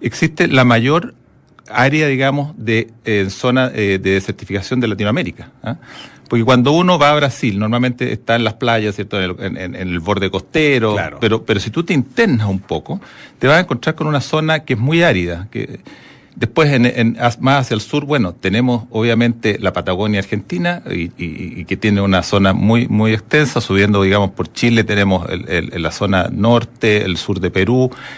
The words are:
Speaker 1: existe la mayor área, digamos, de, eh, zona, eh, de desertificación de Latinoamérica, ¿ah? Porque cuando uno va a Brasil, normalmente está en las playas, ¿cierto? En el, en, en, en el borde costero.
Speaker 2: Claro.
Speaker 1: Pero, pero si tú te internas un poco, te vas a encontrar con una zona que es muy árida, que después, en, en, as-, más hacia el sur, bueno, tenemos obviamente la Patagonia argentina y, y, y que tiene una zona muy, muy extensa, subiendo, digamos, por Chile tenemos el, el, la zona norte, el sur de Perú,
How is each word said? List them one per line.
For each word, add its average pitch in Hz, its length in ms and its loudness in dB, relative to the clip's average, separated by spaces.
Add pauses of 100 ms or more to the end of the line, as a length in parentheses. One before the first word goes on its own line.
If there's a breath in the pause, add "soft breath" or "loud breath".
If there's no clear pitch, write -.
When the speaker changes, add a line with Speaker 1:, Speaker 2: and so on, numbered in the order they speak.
Speaker 1:
existe 160 460 -2
la 135 160 4
mayor 127 500 2 (560)
área, 147 380 2
digamos, 139 500 0
de, 113 340 -2 (140)
eh, 104 240 0
zona, 127 460 0
eh, 98 260 0
de 95 100 0
desertificación 98 680 -4
de 120 80 0
Latinoamérica, 101 640 -4 (120)
¿ah? - 140 -8 (500 loud breath)
Porque 117 180 2
cuando 127 260 4
uno 175 260 4
va 147 140 4
a 151 40 4
Brasil, 135 440 0
normalmente 120 520 -2
está 117 240 -2
en 117 100 0
las 107 100 -2
playas, 113 400 0
¿cierto? 101 260 -4
En - 80 0
el, 90 100 -6
en, 95 180 -6
en, 92 180 -10
en 92 140 -6
el 87 100 -2
borde 95 320 -2
costero. 127 600 0
Speaker 2:
Claro. 87 260 -4
Speaker 1:
Pero, 113 260 0
pero 104 140 0
si 117 100 -6
tú 165 140 -4
te 185 100 -2
internas 135 540 0
un 95 120 -2
poco, 95 400 -6 (380 loud breath)
te - 80 -2
vas 147 120 6
a - 20 4
encontrar 160 340 -2
con 156 140 -4
una 147 140 0
zona 156 400 -2
que 147 120 -4
es 101 60 -2
muy 156 240 2
árida, 90 480 0
que - 300 -10 (540 loud breath)
después, 147 380 2
en, 123 140 4
en, 117 320 0
as-, 120 220 -2
más 135 200 2
hacia 123 140 -2
el 104 60 -4
sur, 147 240 -4
bueno, 127 280 0
tenemos 113 560 0
obviamente 113 680 0
la 131 120 0
Patagonia 98 480 -2
argentina 175 720 -4
y, 87 220 -4 (120)
y, 82 360 -10
y 82 60 -10
que 95 120 -4
tiene 101 240 2
una 95 220 2
zona 98 300 2
muy, 110 340 2
muy 107 260 2
extensa, 127 480 0
subiendo, 101 400 2
digamos, 98 300 2
por - 200 -8
Chile 117 320 2
tenemos 98 460 0
el, - 180 -8
el, 85 360 -4
la 78 80 -2
zona 95 400 0
norte, 110 720 2
el 90 120 -2
sur 92 220 -4
de 87 120 -2
Perú, 123 400 2 (260 loud breath)